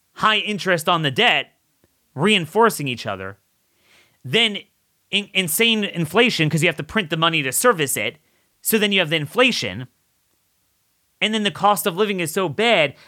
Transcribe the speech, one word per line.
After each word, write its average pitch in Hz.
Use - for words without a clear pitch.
high 214
interest 185
on 175
the 143
debt, 156
reinforcing 190
each 120
other, 98
then 202
in-, 196
insane 214
inflation 175
'cause 151
you 175
have 165
to 151
print 190
the 165
money 165
to 131
service 165
it. 113
So -
then 208
you 196
have 165
the 165
inflation, 143
and 214
then 220
the 202
cost 269
of 170
living 202
is 160
so 185
bad 170